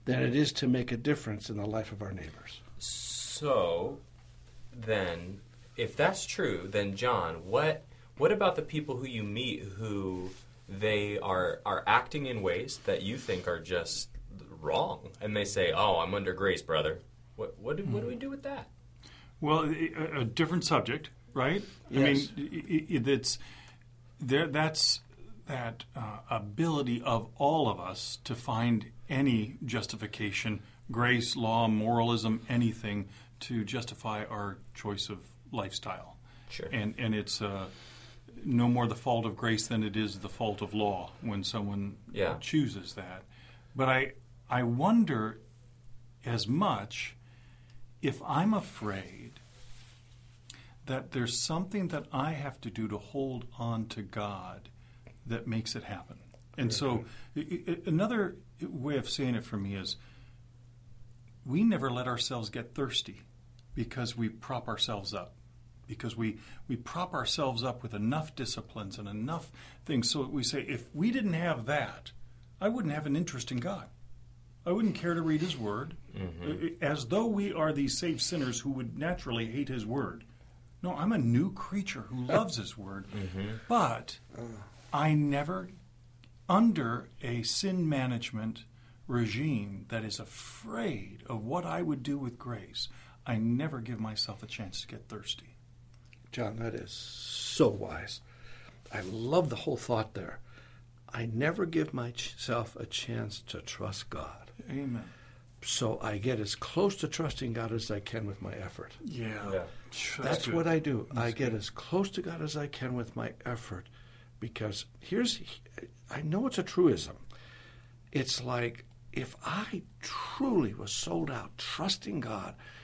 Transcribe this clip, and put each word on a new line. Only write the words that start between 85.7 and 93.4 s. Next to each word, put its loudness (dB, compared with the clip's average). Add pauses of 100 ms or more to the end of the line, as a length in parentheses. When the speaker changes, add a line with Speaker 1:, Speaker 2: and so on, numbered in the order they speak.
Speaker 3:
under 6 (120)
a 0
sin 2
management 0 (440)
regime 0
that -2
is -4
afraid -6
of -2
what 0
I 0
would 0
do 0
with -6
grace, -6 (400)
I 2
never 2